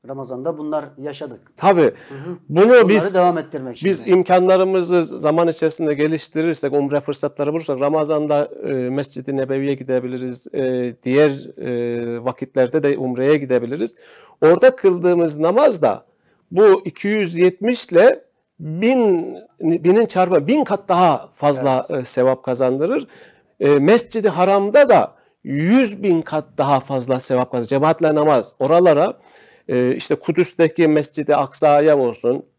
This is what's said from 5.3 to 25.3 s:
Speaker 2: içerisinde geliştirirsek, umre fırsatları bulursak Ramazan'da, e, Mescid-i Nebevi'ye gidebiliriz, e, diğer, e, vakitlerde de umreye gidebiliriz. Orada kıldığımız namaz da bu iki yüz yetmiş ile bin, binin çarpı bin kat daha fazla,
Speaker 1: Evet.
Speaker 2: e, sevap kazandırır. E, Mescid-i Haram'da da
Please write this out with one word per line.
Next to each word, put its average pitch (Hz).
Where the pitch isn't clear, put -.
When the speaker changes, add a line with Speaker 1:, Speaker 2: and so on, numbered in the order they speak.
Speaker 2:
içerisinde 156
geliştirirsek, 156
umre 143
fırsatları 143
bulursak 151
Ramazan'da, 151
e, 143
Mescid-i 135
Nebevi'ye 135
gidebiliriz, 127
e, 127
diğer, 139
e, 120
vakitlerde 127
de 143
umreye 131
gidebiliriz. 131
Orada 214
kıldığımız 175
namaz 196
da 110
bu 190
iki -
yüz 196
yetmiş 190
ile 185
bin, 190
binin 175
çarpı 180
bin 269
kat -
daha 175
fazla, 135
Speaker 1:
Evet. 147
Speaker 2:
e, 123
sevap 127
kazandırır. 135
E, 143
Mescid-i 208
Haram'da 196
da 170